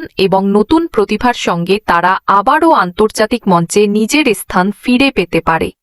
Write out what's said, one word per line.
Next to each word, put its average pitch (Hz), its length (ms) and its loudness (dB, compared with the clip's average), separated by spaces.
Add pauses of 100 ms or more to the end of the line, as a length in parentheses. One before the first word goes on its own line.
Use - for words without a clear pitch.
(180)
এবং 190 240 2 (160)
নতুন 320 300 2
প্রতিভার 214 500 -2 (100)
সঙ্গে 175 280 -2 (160)
তারা 190 200 2 (280)
আবারও 311 320 2
আন্তর্জাতিক 214 760 0
মঞ্চে 175 400 2
নিজের 220 380 0 (160)
স্থান 185 260 -2 (140)
ফিরে 254 300 0
পেতে 170 300 -4
পারে। 160 280 -2 (140)